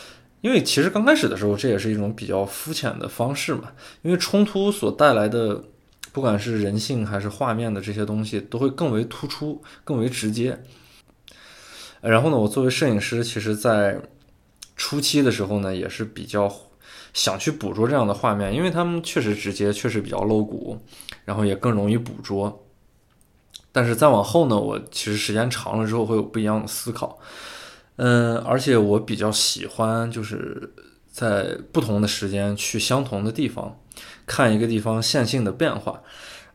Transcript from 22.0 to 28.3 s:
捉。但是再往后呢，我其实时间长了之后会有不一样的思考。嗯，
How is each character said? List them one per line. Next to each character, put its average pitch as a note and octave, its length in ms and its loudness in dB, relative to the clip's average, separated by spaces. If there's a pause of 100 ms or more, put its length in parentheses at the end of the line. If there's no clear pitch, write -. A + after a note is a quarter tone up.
捉。 G2+ 400 -4 (1080)
但 B2 120 2
是 A#2 120 0
再 D3 120 6
往 G#2+ 140 6
后 C#3+ 240 4
呢， A2+ 100 2
我 G#2+ 220 0 (140)
其 - 180 -4
实 G#2 60 0
时 G#2+ 160 -2
间 A#2 180 0
长 A2 300 -4
了 A2 80 0
之 G#2+ 80 -2
后 A2+ 100 0
会 A2+ 80 0
有 G#2+ 80 2
不 A2+ 160 -6
一 G#2+ 60 0
样 G#2+ 160 0
的 G#2+ 80 -6
思 - 240 -8
考。 - 260 -8 (800)
嗯， A#2+ 420 4